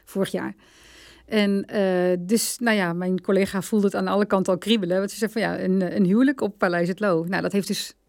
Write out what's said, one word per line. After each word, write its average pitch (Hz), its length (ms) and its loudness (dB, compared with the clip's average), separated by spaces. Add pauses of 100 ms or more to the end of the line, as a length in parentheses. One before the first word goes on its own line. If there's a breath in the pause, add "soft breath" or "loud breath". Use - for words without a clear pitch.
vorig 196 260 -2
jaar. 196 220 -4 (720 loud breath)
En, 202 400 0
eh, 180 540 2
dus, 190 400 -2
nou 226 180 2
ja, 175 160 0
mijn 185 280 -2
collega 196 400 0
voelde 202 240 0
het 196 100 0
aan 190 120 -2
alle 202 180 0
kanten 190 280 2
al 175 60 0
kriebelen. 190 380 0
Want 196 140 -2
ze - 60 -14
zei 214 140 -2
van, 220 100 -4
"Ja, 175 180 -2
een, 185 360 0
een 202 100 4
huwelijk 254 360 2
op 202 160 -4
Paleis 175 300 2
het 185 120 -4
Loo." 175 280 2
Nou, 175 140 -2
dat 175 100 -2
heeft 196 160 0
dus - 260 -6 (160)